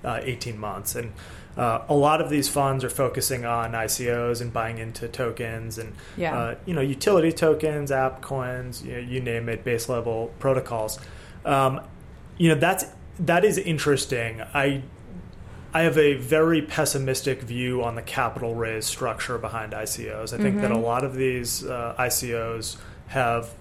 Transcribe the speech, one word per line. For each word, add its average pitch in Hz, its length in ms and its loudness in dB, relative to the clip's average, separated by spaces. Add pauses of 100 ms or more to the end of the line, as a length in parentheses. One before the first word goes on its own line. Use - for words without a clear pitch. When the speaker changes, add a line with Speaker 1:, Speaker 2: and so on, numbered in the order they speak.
Speaker 1:
uh, 117 200 -2
eighteen 120 360 -6
months. 101 360 -6
And, 117 180 -6 (420)
uh, 113 320 2
a 151 60 4
lot 147 280 6
of 143 100 -2
these 143 180 2
funds 135 340 2
are 123 60 -2
focusing 123 560 0
on 117 300 0
I 113 100 0
C 120 260 -2
Os 120 300 0
and 120 100 -6
buying 117 280 -2
into 113 280 -8
tokens 113 720 -6
and, 110 160 -8 (240)
Speaker 2:
Yeah. 165 200 -2
Speaker 1:
uh, 117 180 -2 (100)
you 180 80 -4
know, 147 80 0
utility 156 500 4
tokens, 151 600 2
app 131 300 0
coins, 127 640 -6
you 127 100 -10
know, 123 60 -6
you 123 220 -4
name 117 260 -2
it, 110 160 -4
base 117 240 0
level 117 520 -2
protocols. 117 580 0 (480)
Um, 135 360 4 (560)
you 165 120 8
know, 160 100 8
that's, 175 260 4 (340)
that 175 260 6
is 185 140 6
interesting. 135 840 0 (140)
I, 139 260 4 (920)
I 160 100 4
have 151 160 6
a 147 160 8
very 156 480 4
pessimistic 135 800 0
view 123 400 -2
on 117 120 -2
the 113 60 -8
capital 117 540 -2
raise 110 300 -2
structure 117 520 -2
behind 110 380 -6
I 107 100 -4
C 113 260 -6
Os. 113 220 -8
I 117 40 -6
think 202 240 2
that 120 100 2
a - 20 4
Speaker 2:
Mm-hmm. 113 100 2
Speaker 1:
lot 120 200 2
of 131 120 -2
these, 127 480 0
uh, 120 340 -4
I 127 120 2
C 120 260 0
Os 113 420 -4 (300)
have 117 540 0